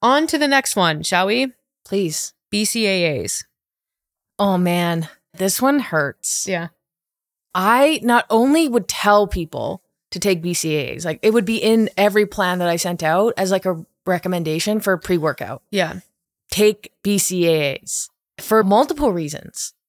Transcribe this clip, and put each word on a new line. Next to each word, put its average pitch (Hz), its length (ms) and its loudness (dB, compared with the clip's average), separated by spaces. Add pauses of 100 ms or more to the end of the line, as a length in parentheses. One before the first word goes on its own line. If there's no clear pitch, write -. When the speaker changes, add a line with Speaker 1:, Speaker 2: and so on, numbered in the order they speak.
Speaker 1:
On 285 260 2
to 311 100 -2
the 294 100 2
next 277 280 0
one, 165 280 0
shall 185 240 0
we? 247 260 -2 (320)
Speaker 2:
Please. 185 480 -4 (180)
Speaker 1:
B 208 140 0
C 220 220 -2
A 165 360 0
As. - 220 -8 (960)
Speaker 2:
Oh, 196 180 2
man. 175 500 0 (280)
This 190 260 -2
one 277 180 2
hurts. - 680 -4
Speaker 1:
Yeah. 170 200 -6 (880)
Speaker 2:
I 247 480 4
not 240 260 4
only 277 380 4
would 233 200 0
tell 208 400 4
people 156 540 -6 (300)
to - 80 -8
take 180 220 0
B 175 120 -4
C 160 220 -4
A 143 200 -6
As, 165 100 -10
like, 165 160 -6
it 220 120 4
would 220 120 4
be 220 120 -2
in 220 400 2
every 202 280 4
plan 180 340 -2
that 175 100 0
I 170 80 0
sent 175 260 -4
out 175 340 2
as, 190 140 -2
like, 190 140 0
a 175 200 -4 (200)
recommendation 180 760 -2
for 196 180 0
pre-workout. 151 640 -4 (100)
Speaker 1:
Yeah. 185 280 -4 (520)
Speaker 2:
Take 208 400 0 (120)
B 202 140 0
C 180 300 0
A 151 340 0
As - 280 -10 (300)
for 220 240 2
multiple 262 500 2
reasons. - 600 -10 (160)